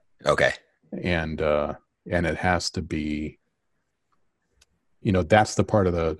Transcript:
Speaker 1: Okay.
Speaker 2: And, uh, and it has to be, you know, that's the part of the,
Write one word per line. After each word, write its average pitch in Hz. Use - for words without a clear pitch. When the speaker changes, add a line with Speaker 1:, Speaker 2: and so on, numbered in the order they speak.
Speaker 1:
Okay. 71
Speaker 2:
And, 80
uh, 76
and 87
it 78
has 90
to 92
be, 78
you 113
know, 92
that's 107
the 101
part 101
of 87
the, 82